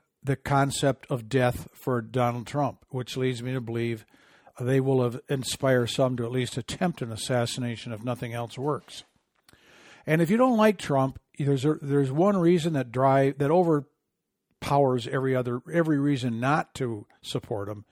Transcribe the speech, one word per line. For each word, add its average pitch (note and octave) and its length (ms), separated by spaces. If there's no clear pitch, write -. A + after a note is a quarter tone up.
the C3 140
concept C#3 720
of A2+ 220
death B2 420
for B2 300
Donald A#2+ 440
Trump, C#3 440
which B2 260
leads B2+ 260
me B2+ 120
to C3 80
believe A#2 420
they B2 180
will C3 240
have B2 160
inspired C3 560
some B2+ 320
to A#2+ 80
at A#2 40
least B2+ 280
attempt - 420
an A#2 100
assassination A#2+ 840
if G#2+ 100
nothing A#2+ 300
else A#2 240
works. C3 460
And D#3 160
if D#3+ 80
you G#3 80
don't B3 220
like G#3+ 180
Trump, C3+ 420
there's C#3 260
a, D3+ 160
there's C#3 320
one G3 240
reason E3+ 380
that B2 180
drive, C3+ 460
that C#3+ 120
overpowers C#3+ 1600
every C3 260
other, B2 280
every D#3+ 260
reason C3 400
not C#3 360
to A2+ 320
support G#2 480
him, G#2 220